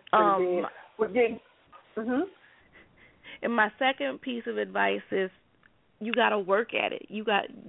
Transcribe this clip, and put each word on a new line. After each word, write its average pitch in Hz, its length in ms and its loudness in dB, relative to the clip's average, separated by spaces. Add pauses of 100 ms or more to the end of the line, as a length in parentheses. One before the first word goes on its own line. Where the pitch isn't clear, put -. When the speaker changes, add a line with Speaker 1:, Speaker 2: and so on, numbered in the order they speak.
(120)
Speaker 1:
pretty 214 120 6
Speaker 2:
Um, 185 320 4
Speaker 1:
big. 170 100 0 (340)
We're 214 80 2
getting, 226 320 2 (580)
mm-hmm. 247 240 -2 (1200)
Speaker 2:
And 233 140 -2
my 214 140 2 (100)
second 269 420 -2
piece 240 260 -8
of 220 100 -6
advice 196 440 0 (100)
is 190 180 0 (720)
you 220 140 -6
gotta 214 260 4
work 196 340 2
at - 200 -2
it. - 160 -10
You 214 140 -8
got 208 220 2 (240)